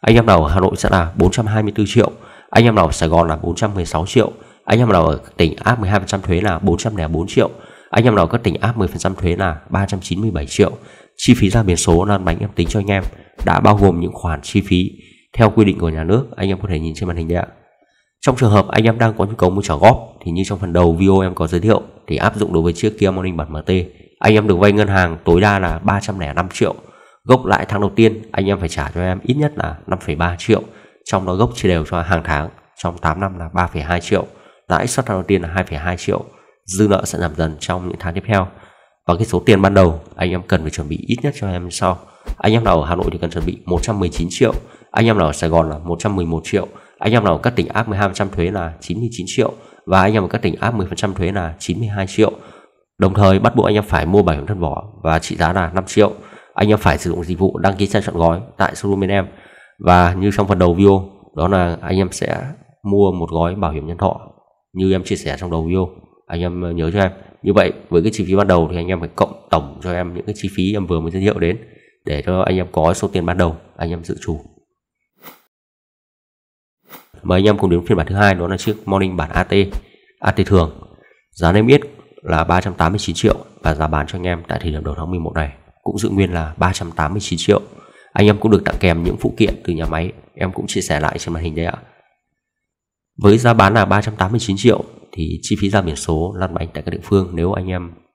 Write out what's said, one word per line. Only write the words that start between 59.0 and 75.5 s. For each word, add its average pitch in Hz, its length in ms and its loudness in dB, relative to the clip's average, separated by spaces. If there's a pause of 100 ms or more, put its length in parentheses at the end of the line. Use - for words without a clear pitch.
em. 98 180 0 (520)
Và 87 340 6
như 95 240 0
trong 98 100 0
phần 95 120 0
đầu 87 140 2
video, 95 360 4 (260)
đó 78 120 -2
là 87 340 0
anh 92 160 -2
em 92 140 0
sẽ - 300 -6 (420)
mua 101 280 2
một 85 180 -6
gói 85 260 -2
bảo 92 160 -4
hiểm 78 160 -8
nhân 85 100 -10
thọ 95 220 -2 (540)
như 95 180 0
em 92 120 0
chia 101 120 -4
sẻ - 240 -8
trong 90 120 -8
đầu 80 140 -2
video, 92 240 -2 (380)
anh 87 140 -8
em 87 340 -6
nhớ 82 160 -2
cho 101 80 -2
em. 95 120 2 (320)
Như 104 100 0
vậy 92 200 4 (160)
với 85 120 4
cái 110 120 0
chi 98 140 -4
phí 95 80 2
ban 98 120 4
đầu 87 240 4
thì 87 60 -6
anh 85 100 -6
em 92 120 -2
phải 82 160 -8
cộng - 340 -4
tổng 73 340 -2
cho 90 100 -4
em 87 200 -4
những 87 120 -10
cái 104 120 -8
chi 95 180 -6
phí 92 180 0
em 98 140 -4
vừa 82 120 -2
mới 80 120 -6
giới 95 100 -4
thiệu 104 180 0
đến 85 180 0 (480)
để 73 200 -4
cho 92 160 0
anh 92 160 0
em 90 140 -4
có 80 220 2
số 98 140 -4
tiền 87 180 -4
ban 87 120 -2
đầu 85 180 2 (220)
anh 82 120 -6
em 85 140 -8
dự - 180 -8
trù. 80 180 -6 (2750)